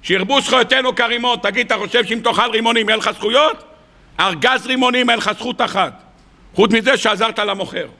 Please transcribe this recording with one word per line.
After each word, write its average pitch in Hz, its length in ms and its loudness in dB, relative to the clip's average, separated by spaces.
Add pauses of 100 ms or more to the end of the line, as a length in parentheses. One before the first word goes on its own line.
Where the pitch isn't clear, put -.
שירבו 190 380 0
זכויותינו 254 540 2
כרימון. 240 460 -2
תגיד, 208 240 -2
אתה 226 120 -2
חושב 208 280 -2
שאם 220 180 -4
תאכל 233 280 0
רימונים 226 380 0
יהיה 220 80 2
לך 214 140 -2
זכויות? 285 520 0 (560)
ארגז 190 460 0
רימונים, 247 440 0
אין 233 80 4
לך 202 220 -2
זכות 240 220 -4
אחת. 190 420 -2 (520)
חוץ 196 160 4
מזה 233 260 2
שעזרת 214 420 0
למוכר. 196 480 -4 (120)